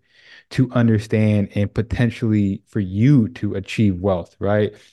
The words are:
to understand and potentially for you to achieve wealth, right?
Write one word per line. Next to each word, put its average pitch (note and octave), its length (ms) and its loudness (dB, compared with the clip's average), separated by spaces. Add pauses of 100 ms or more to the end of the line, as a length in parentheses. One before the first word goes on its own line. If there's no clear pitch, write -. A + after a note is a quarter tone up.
(500)
to B2+ 220 0
understand G#2+ 800 2
and G2+ 180 -2
potentially G#2+ 920 -2
for - 140 -6
you G#2+ 500 2
to G2+ 240 -8
achieve G2 460 0
wealth, F#2 380 -2
right? G#2 340 0 (200)